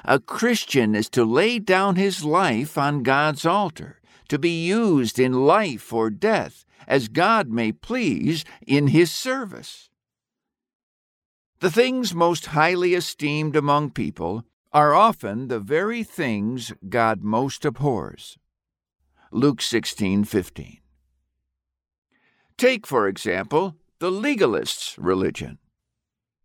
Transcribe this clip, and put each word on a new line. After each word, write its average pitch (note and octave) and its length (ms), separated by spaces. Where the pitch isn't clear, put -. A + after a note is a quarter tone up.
a C3+ 160
Christian C#3 720
is G#2+ 140
to A#2+ 160
lay G3 340
down F#3+ 380
his F#3+ 260
life D3+ 540
on C#3+ 260
God's C#3+ 420
altar, E3+ 540
to C#3+ 100
be E3 260
used F3 540
in B2+ 260
life E3 480
or A2+ 160
death, D#3 560
as C3 200
God F3 420
may A2+ 220
please E3 720
in C#3+ 220
his D#3+ 240
service. - 800
The F#3 120
things B3 420
most E3+ 340
highly F3 460
esteemed D3+ 600
among D3 360
people F#2+ 540
are D3+ 200
often C3+ 540
the A#2 140
very G3 420
things A#2 680
God A2+ 340
most A#2 400
abhors. A#2+ 720
Luke B2+ 300
sixteen G#2 640
fifteen. - 560
Take, B3 280
for A2+ 220
example, A2+ 720
the F3 120
legalist's F#3+ 880
religion. F#2 580